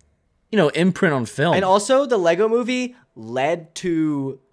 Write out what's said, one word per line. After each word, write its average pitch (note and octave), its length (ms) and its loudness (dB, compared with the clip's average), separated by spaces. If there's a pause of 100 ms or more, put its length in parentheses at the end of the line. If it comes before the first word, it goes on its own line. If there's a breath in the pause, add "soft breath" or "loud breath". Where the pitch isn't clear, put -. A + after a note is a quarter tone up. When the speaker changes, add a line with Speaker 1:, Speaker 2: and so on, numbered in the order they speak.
(520)
Speaker 1:
you A3 40 0
know, D#3+ 140 4
imprint F3 420 2
on B2 140 -2
film. D#3 280 0
Speaker 2:
And F#3+ 100 0
also, G#3 420 2
The A#3+ 100 0
Lego F3+ 320 2
Movie B3 460 -2 (220 loud breath)
led C3+ 600 -4
to D3+ 640 -4 (140)